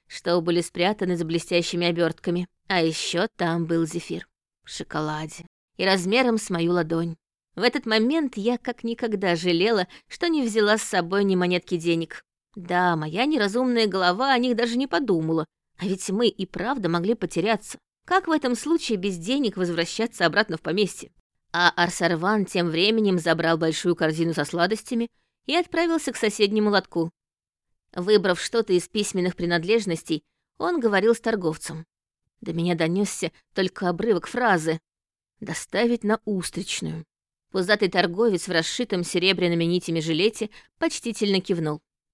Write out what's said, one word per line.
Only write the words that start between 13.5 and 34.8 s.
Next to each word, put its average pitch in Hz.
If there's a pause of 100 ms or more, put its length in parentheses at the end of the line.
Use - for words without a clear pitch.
голова 190
о 247
них 247
даже 233
не 269
подумала. 165 (320)
А 180
ведь 190
мы 220
и 190
правда 208
могли 175
потеряться. 202 (280)
Как 370
в -
этом 277
случае 285
без 185
денег 240
возвращаться 175
обратно 180
в -
поместье? 185 (480)
А 175
Арсарван 175
тем 175
временем 196
забрал 165
большую 165
корзину 160
со 147
сладостями 214 (380)
и 285
отправился 330
к -
соседнему 214
лотку. 185 (840)
Выбрав 185
что-то 226
из 175
письменных 190
принадлежностей, 175 (360)
он 339
говорил 214
с 226
торговцем. 160 (560)
До -
меня 170
донесся 170 (220)
только 185
обрывок 180
фразы: 170 (600)